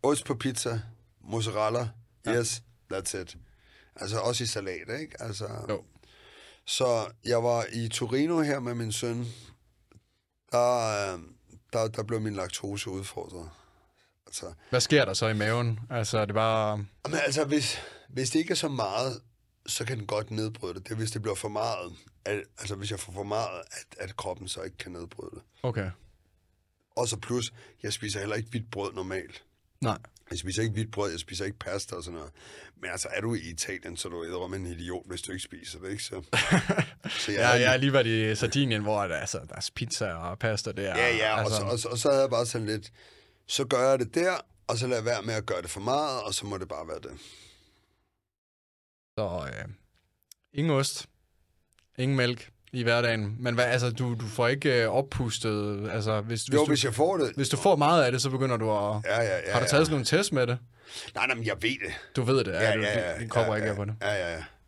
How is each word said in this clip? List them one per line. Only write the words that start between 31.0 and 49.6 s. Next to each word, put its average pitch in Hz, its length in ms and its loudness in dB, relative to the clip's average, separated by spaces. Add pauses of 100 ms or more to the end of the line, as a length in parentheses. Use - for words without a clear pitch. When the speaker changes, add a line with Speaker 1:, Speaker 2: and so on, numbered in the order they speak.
Speaker 1:
jeg 82 100 -8
spiser 92 240 -8
ikke 101 140 -6
pasta 95 380 -6
og 87 80 -10
sådan 85 140 -10
noget. 73 140 -12 (500)
Men 90 80 -8
altså, 92 220 -6
er 90 80 -2
du 113 140 -2
i 95 60 -2 (100)
Italien, 87 460 -6
så - 120 -6
er 82 40 -8
du 85 100 -6
eddermame 90 340 -4
en 92 100 -6
idiot, 87 400 -6
hvis 90 160 -8
du 92 100 -8
ikke 92 120 -6
spiser 85 340 -14
det, 92 120 -8
ikke? 104 140 -6
Så, 95 180 -8 (460)
Speaker 2:
<laughs> - 520 -2
Speaker 1:
så - 120 -2
jeg 101 80 2
Speaker 2:
Ja, 120 100 6
Speaker 1:
er 123 60 8
Speaker 2:
jeg 123 140 6
har 127 60 6
lige 135 160 2
været 131 140 6
i 110 280 2
Sardinien, 117 480 2
hvor 104 240 2
der, 82 100 -2
altså, 101 220 -4 (100)
der - 60 -14
er - 200 -6
pizza 113 380 -4
og 85 260 -6
pasta 110 340 -2
der, 95 100 -4 (140)
Speaker 1:
Ja, 117 200 4
ja, 107 180 4
og 110 60 2
Speaker 2:
altså 107 160 2
Speaker 1:
så, 104 80 2
og 120 140 0
så, 117 100 -4
og 123 100 -4
så 147 100 4
havde 139 140 6
jeg 131 80 2
bare 120 160 2
sådan 117 200 -4
lidt, 107 260 -4 (540)
så - 180 0
gør 127 260 4
jeg 135 80 6
det 120 160 -2
der, 180 200 4 (320)
og 117 120 0
så 123 80 -2
lader 123 160 2
jeg - 40 -8
være 117 160 2
med 113 120 -2
at 107 120 -4
gøre 90 160 -2
det 90 80 -8
for 98 100 -8
meget, 131 420 0
og 104 120 -4
så - 120 -4
må 101 120 -6
det 90 100 -8
bare 80 200 -8
være 78 120 -8
det. 67 100 -12 (2000)
Speaker 2:
Så, 87 340 -2
øh, 55 120 -8 (880)